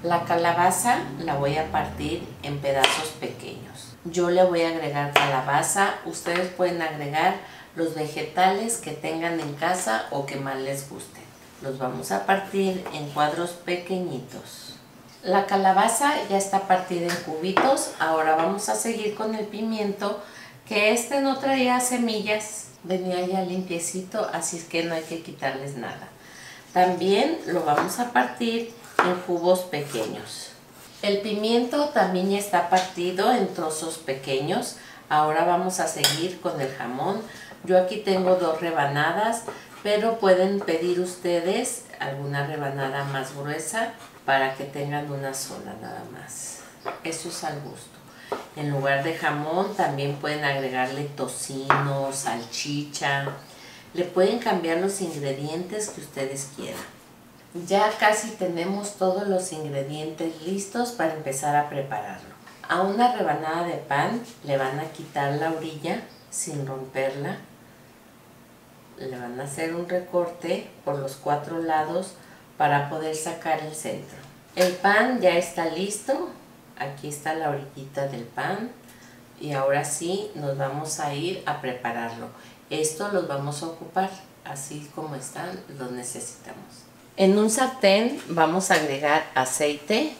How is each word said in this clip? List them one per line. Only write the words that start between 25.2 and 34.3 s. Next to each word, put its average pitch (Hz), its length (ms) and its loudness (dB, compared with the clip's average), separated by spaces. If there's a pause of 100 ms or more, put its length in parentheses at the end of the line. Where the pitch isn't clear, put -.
quitarles 139 560 -6
nada. - 320 -10 (640)
También 185 720 4
lo 165 180 0
vamos 160 360 2
a 247 120 0
partir 233 640 0 (320)
en 180 80 4 (140)
cubos 180 320 4
pequeños. - 880 -6 (560)
El 202 160 2
pimiento 233 680 2
también 185 420 2
ya 202 80 2
está - 300 2
partido 185 640 2
en 202 220 2
trozos 160 440 -4
pequeños. 147 800 -2 (320)